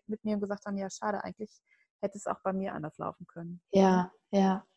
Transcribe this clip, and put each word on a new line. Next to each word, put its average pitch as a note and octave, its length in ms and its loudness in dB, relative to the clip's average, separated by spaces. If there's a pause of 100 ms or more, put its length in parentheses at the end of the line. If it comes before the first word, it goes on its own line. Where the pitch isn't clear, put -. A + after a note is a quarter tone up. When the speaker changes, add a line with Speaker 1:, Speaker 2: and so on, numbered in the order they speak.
Speaker 1:
mit G#3+ 180 -8
mir G#3+ 100 0
und G#3 60 -2
gesagt G3+ 260 -6
haben, G3+ 100 -4
„Ja, F#3+ 140 -6
schade, - 340 -4
eigentlich - 380 -12 (400)
hätte G3+ 160 -4
es - 80 -12
auch - 160 -4
bei F#3+ 100 -2
mir F#3+ 220 -4
anders D#3 240 -10
laufen E3+ 280 -8
können.“ E3+ 340 -14 (120)
Speaker 2:
Ja, F#3 400 6 (180)
ja, F#3+ 340 2 (120)